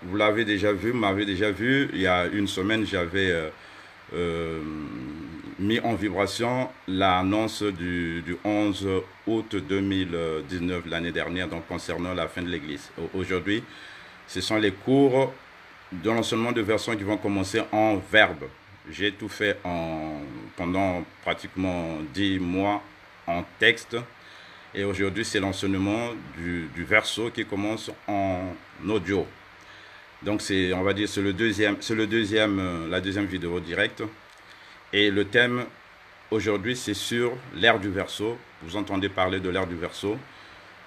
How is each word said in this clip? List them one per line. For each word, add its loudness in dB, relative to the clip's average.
Vous -6
l'avez 4
déjà 2
vu, 0
vous -2
m'avez 2
déjà 0
vu. 2
Il -2
y 4
a 4
une 0
semaine, 0
j'avais, 2
euh, 0
euh, -2
mis 2
en 0
vibration 0
l'annonce 2
du, -2
du -6
onze 2
août 0
deux 0
mille 2
dix-neuf, -2
l'année -2
dernière, -2
donc -8
concernant -4
la -2
fin -8
de -4
l'Église. -6
Au-, -6
aujourd'hui, 0
ce -6
sont 0
les 4
cours 4
de 0
l'enseignement 2
de 2
version 0
qui -6
vont 0
commencer 0
en 4
verbe. 6
J'ai 0
tout -10
fait 0
en, -4
pendant 0
pratiquement -2
dix 2
mois 0
en -2
texte. 2
Et -2
aujourd'hui, 0
c'est 0
l'enseignement 0
du, -4
du -6
verso 2
qui -4
commence -4
en -2
audio. 0
Donc, -2
c'est, 2
on 0
va 2
dire, 0
c'est -2
le 2
deuxième, 2
c'est -2
le 2
deuxième, 2
euh, -4
la 0
deuxième -2
vidéo -4
directe. -2
Et 6
le 2
thème 2
aujourd'hui, 0
c'est -4
sur 0
l'ère 6
du -2
verso. -2
Vous -10
entendez 0
parler 0
de -2
l'ère 0
du -6
verso. -4